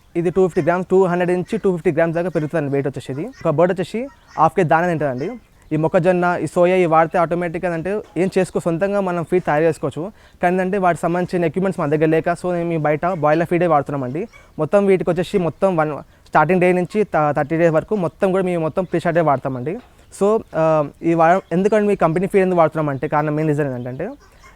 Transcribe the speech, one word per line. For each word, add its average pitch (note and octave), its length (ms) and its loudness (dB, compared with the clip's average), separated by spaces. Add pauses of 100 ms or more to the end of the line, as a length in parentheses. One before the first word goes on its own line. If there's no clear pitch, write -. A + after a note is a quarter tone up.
(160)
ఇది E3+ 140 -2
టూ F#3+ 160 2
ఫిఫ్టీ E3+ 160 -2
గ్రామ్స్, F3 260 0
టూ F#3+ 160 4
హండ్రెడ్ F3 280 0
నుంచి F3+ 260 -2
టూ F#3+ 180 0
ఫిఫ్టీ E3+ 160 0
గ్రామ్స్ E3 240 0
దాకా F3 120 -2
పెరుగుతుందండి D3+ 440 -4
వెయిట్ C#3 160 0
వచ్చేసి C3 240 -8
ఇది. D#3+ 160 -8
ఒక G#3+ 200 -8
బర్డ్ E3 240 2
వచ్చేసి G#3+ 360 -6 (300)
హాఫ్ D#3+ 180 2
కేజీ F3+ 120 2
దానా E3 200 2
తింటుందండి. D3 420 -4 (420)
ఈ D#3 40 0
మొక్కజొన్న, F3 640 2
ఈ D#3 40 -2
సోయా, F3+ 300 2
ఇవి F3+ 100 4
వాడితే D#3+ 320 2
ఆటోమేటిక్‌గా E3+ 560 -2
అంటే F#3 260 -6 (160)
ఏం F#3+ 220 0
చేసుకో, F3+ 220 0
సొంతంగా G3 400 -2
మనం F3 240 -2
ఫీడ్ F3+ 200 0
తయారు D#3 200 2
చేసుకోవచ్చు. D#3+ 480 -4 (300)
కానీ F3+ 120 2
ఏంటంటే F#3 240 0
వాటికి F3 240 0
సంబంధించిన F3 420 -2
ఎక్విప్‌మెంట్స్ F#3 360 -2
మన D3 100 -2
దగ్గర D#3 140 2
లేక D#3+ 240 2
so F3 240 -2
మేము E3+ 300 -2
బయట D3+ 240 0
బాయిలర్ D#3+ 400 0
ఫీడే F3 200 0
వాడుతున్నామండి. C#3+ 640 -2 (300)
మొత్తం G3+ 280 2
వీటికి F#3 240 2
వచ్చేసి F3+ 280 -2
మొత్తం F#3+ 380 0
వన్, D#3 220 -2 (280)
స్టార్టింగ్ E3 340 2
డే F3+ 120 4
నుంచి F3+ 320 0
త-, D3+ 260 0
థర్టీ D3+ 280 -2
డేస్ E3 160 4
వరకు D#3+ 220 -2
మొత్తం F#3 360 -2
కూడా F#3+ 120 0
మేము F3 180 -2
మొత్తం D#3+ 220 -4
ప్రీ E3 160 -2
స్టార్టే E3+ 200 0
వాడతామండి. C#3 580 -2 (440)
So, A3 200 2 (140)
ఆ, D#3 320 2 (140)
ఈ E3 120 2
వా-, E3 260 4 (120)
ఎందుకంటే G#3 340 2
మీ G3+ 100 0
కంపెనీ F3 300 0
ఫీడ్ F#3+ 160 2
ఎందుకు F#3 160 2
వాడుతున్నామంటే D3+ 500 0
కారణం D3+ 260 0
మెయిన్ D#3 140 0
రీజన్ C#3+ 260 0
ఏంటంటే B2+ 360 -8 (460)